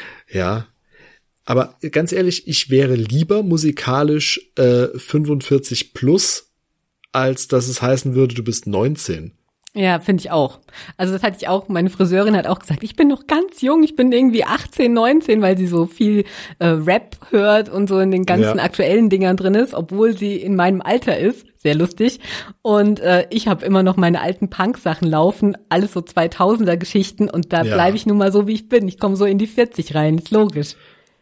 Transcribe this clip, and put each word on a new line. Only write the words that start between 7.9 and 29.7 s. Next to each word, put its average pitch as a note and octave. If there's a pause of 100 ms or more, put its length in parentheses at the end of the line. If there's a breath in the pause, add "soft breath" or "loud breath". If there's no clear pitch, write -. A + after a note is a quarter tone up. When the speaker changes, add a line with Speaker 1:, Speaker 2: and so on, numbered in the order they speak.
Speaker 1:
würde, B2+
du A#2
bist A2+
neunzehn. G2+ (420)
Speaker 2:
Ja, F#3
find F#3
ich -
auch. D3+ (380 loud breath)
Also F#3
das F#3
hatte G3+
ich -
auch, F#3+
meine F#3
Friseurin F#3+
hat -
auch -
gesagt, -
ich -
bin D#4
noch C#4
ganz F4
jung, D4
ich D#4
bin B3+
irgendwie A#3+
achtzehn, -
neunzehn, A#3+
weil F#3+
sie F#3
so E3+
viel, G#3 (340 loud breath)
äh, E3+
Rap E3 (140)
hört G#3
und G3
so F#3+
in F#3+
den F#3
ganzen G#3+
Speaker 1:
Ja. -
Speaker 2:
aktuellen G3
Dingern F#3+
drin F#3+
ist, B3
obwohl G3+
sie G3+
in F#3+
meinem F#3
Alter G#3+
ist. G#3 (100)
Sehr D3
lustig. F3+ (420 loud breath)
Und, G#3
äh, F3+
ich A3
hab F#3+
immer F#3+
noch F#3
meine E3+
alten F#3
Punk-Sachen F3+
laufen, F3+ (120)
alles F#3
so F3+
zweitausender F3+
Geschichten F#3+
und -
da E3
Speaker 1:
Ja. G#3
Speaker 2:
bleib F#3+
ich A3
nun G#3
mal G3
so, G#3
wie A3
ich G#3+
bin. A3+
Ich F3+
komm G3
so G3
in G3
die A3
vierzig A3